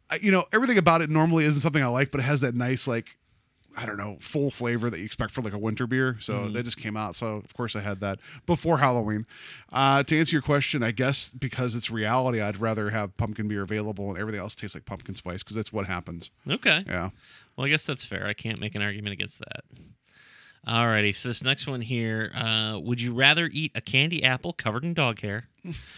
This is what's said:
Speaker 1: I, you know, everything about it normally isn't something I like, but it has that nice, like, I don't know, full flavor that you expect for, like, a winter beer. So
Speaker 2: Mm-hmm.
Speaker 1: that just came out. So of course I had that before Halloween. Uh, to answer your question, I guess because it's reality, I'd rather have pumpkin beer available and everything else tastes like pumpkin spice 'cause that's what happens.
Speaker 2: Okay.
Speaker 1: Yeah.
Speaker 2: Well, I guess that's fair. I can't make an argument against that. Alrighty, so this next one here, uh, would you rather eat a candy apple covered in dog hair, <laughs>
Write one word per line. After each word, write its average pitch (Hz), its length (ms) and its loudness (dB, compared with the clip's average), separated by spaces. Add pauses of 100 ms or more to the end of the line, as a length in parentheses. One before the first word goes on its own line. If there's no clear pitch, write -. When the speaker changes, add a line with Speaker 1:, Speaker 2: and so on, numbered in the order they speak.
Speaker 1:
I, 160 60 -2
you 196 160 4
know, 185 220 6
everything 240 240 6
about 165 240 8
it 151 80 0
normally 160 340 6
isn't 147 180 4
something 147 220 2
I 127 40 2
like, 131 240 2
but 139 100 0
it - 20 2
has 139 180 2
that 123 140 2
nice, 123 320 0
like, 117 300 -2 (580)
I 113 120 -8
don't 104 100 -6
know, 101 220 -6
full 143 320 0
flavor 120 400 0
that 82 80 -6
you 95 60 -8
expect - 280 -6
for, 131 80 -4
like, 107 120 -4
a 104 40 -4
winter 110 300 0
beer. 127 320 2
So 107 140 -6 (100)
Speaker 2:
Mm-hmm. 107 100 -4
Speaker 1:
that 120 100 -4
just 117 140 -6
came 107 180 -6
out. 107 200 -4
So 110 220 -4
of 98 180 -14
course 117 200 -4
I 104 60 -4
had 98 200 -4
that 98 180 -2 (260)
before 170 320 2
Halloween. 110 480 2 (460)
Uh, 139 320 6
to 156 160 2
answer 160 160 2
your 139 80 2
question, 143 400 2
I 113 80 2
guess 131 400 0
because 123 420 -2
it's 117 160 -4
reality, 117 500 0
I'd 101 220 -2
rather 107 300 0
have 104 260 -2
pumpkin 107 300 -2
beer 101 160 -2
available 104 480 -4
and 90 80 -6
everything 107 220 -4
else 104 120 -8
tastes - 220 -10
like - 100 -16
pumpkin 95 300 -10
spice 90 260 -8
'cause 104 140 -10
that's 110 180 -6
what 98 140 -4
happens. 85 420 -8 (180)
Speaker 2:
Okay. 170 380 0
Speaker 1:
Yeah. 90 240 -4 (460)
Speaker 2:
Well, 135 100 -4
I 139 40 0
guess 147 140 0
that's - 220 -6
fair. 95 220 -6
I 104 60 0
can't 110 260 -6
make 104 160 -6
an 104 80 -2
argument 104 300 -4
against 95 260 -8
that. - 240 -14 (1040)
Alrighty, 110 480 4
so - 140 -8
this 117 140 -6
next 131 220 -2
one 127 160 -4
here, 113 540 -2
uh, 110 440 0
would 117 220 0
you 120 120 -2
rather 147 380 4
eat 156 220 -2
a 110 80 -6
candy 147 420 2
apple 131 300 0
covered 117 300 -4
in 170 100 -2
dog 123 260 0
hair, 107 280 -6 (180)
<laughs> 170 80 -8 (240)